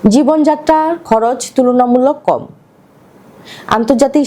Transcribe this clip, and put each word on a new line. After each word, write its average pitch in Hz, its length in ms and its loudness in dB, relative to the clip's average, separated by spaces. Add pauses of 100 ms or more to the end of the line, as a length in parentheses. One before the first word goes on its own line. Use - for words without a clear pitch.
(140)
জীবনযাত্রার 302 760 0 (180)
খরচ 233 320 0 (160)
তুলনামূলক 247 600 2 (120)
কম। 135 140 -2 (1300)
আন্তর্জাতিক 269 500 0